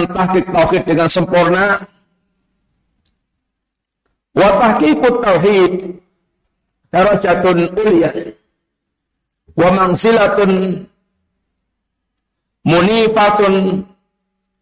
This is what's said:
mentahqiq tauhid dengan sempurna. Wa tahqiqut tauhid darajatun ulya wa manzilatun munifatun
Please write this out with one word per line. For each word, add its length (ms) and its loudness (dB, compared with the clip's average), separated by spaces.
mentahqiq 480 -2
tauhid 400 0
dengan 220 0
sempurna. 720 0
Wa 160 2
tahqiqut 560 0
tauhid 520 2
darajatun 880 0
ulya 560 -2
wa 180 4
manzilatun 1080 0
munifatun 1120 0